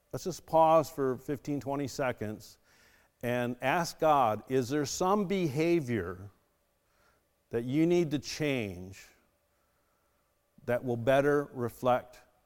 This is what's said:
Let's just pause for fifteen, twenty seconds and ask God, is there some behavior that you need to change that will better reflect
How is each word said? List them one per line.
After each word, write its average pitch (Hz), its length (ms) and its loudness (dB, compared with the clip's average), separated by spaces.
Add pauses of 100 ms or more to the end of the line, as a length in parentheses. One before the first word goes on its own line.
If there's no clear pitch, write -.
(120)
Let's - 120 -10
just - 220 -10
pause 160 440 4
for 131 280 -2
fifteen, 143 420 -6
twenty 139 260 -6
seconds 113 720 -6 (640)
and 123 400 -2
ask 160 380 -2
God, 127 480 4
is 131 200 0
there 143 180 0
some 190 400 0
behavior 147 920 0 (1300)
that 117 140 -4
you 147 220 0
need 175 260 2
to 143 60 -2
change 101 920 -6 (1600)
that 120 180 -2
will 120 120 -2
better 139 560 2
reflect 123 680 -2 (280)